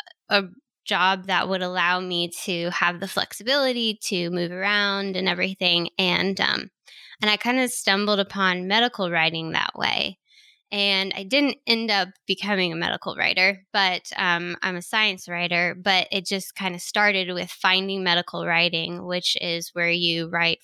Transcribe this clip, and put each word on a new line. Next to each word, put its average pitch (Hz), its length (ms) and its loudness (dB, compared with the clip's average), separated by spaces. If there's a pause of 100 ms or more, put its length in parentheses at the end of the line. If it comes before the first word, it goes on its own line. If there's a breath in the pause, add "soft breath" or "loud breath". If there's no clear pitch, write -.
(300)
a 202 160 2 (400)
job 185 420 2
that 185 220 2
would 185 120 0
allow 180 380 2
me 175 300 -2 (160)
to 170 260 -2
have 175 280 0
the 196 80 -6
flexibility 233 960 0
to 175 260 0
move 175 220 -2
around 196 640 0
and 190 140 0
everything?" 180 680 0
And, 185 440 2
um, - 280 0 (520 loud breath)
and 214 100 4
I 208 60 4
kind 247 220 0
of 247 120 2
stumbled 208 480 2
upon 190 480 0
medical 214 440 2
writing 160 420 0
that - 220 -2
way. - 440 -2 (520 soft breath)
And 196 440 0
I 202 80 -8
didn't 269 420 2
end 226 260 0
up 190 180 2 (180)
becoming 185 460 0
a - 20 -4
medical - 400 -4
writer, 190 560 2
but, 185 460 0
um, 175 440 0
I'm 180 140 -2
a 175 60 -6
science 208 480 -2
writer, 175 500 0
but 185 320 2
it 190 140 -2
just 190 300 -4
kind 185 200 -4
of 175 60 -10
started 196 520 2
with 180 160 -6
finding 190 540 0
medical 175 420 0
writing, 170 600 0
which 180 340 -2
is 170 340 -4
where 170 160 0
you 170 380 0
write 170 360 0